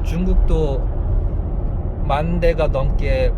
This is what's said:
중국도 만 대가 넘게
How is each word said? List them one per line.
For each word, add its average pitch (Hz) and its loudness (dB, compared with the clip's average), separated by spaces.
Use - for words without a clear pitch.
중국도 160 2
만 160 0
대가 165 2
넘게 135 2